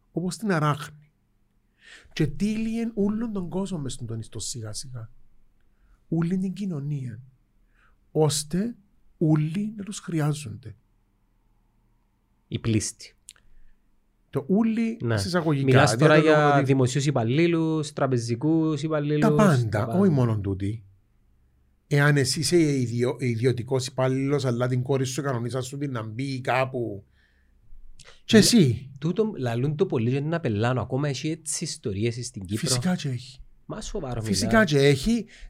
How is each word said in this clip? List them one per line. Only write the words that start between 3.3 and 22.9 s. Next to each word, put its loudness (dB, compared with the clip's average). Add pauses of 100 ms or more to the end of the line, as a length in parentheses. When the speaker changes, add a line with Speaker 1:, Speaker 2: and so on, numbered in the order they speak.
Speaker 1:
τον -6
κόσμο -4
μες -6
στον -8
ιστό -12
σιγά -10
σιγά. -12 (1000)
Όλη 0
την -2
κοινωνία. -6 (920)
Ώστε 0 (420)
όλοι 2
να -10
τους -12
χρειάζονται. -6 (1700)
Speaker 2:
Οι -6
πλήστοι. -4 (1120)
Speaker 1:
Το -6
όλοι 0
Speaker 2:
Ναι. 0
Speaker 1:
σε -2
εισαγωγικά, 0
Speaker 2:
Μιλάς 6
τώρα 8
Speaker 1:
δηλαδή, 6 (120)
Speaker 2:
για 4
Speaker 1:
ότι 4
Speaker 2:
δημοσίους 2
υπαλλήλους, 0
τραπεζικούς 0
υπαλλήλους, 0
Speaker 1:
τα 4
πάντα, 4
Speaker 2:
τα 0
πάντα. 0
Speaker 1:
όχι 6
μόνο 2
τούτοι. -4 (1040)
Εάν 4
εσύ 0
είσαι 2
ιδιο-, 2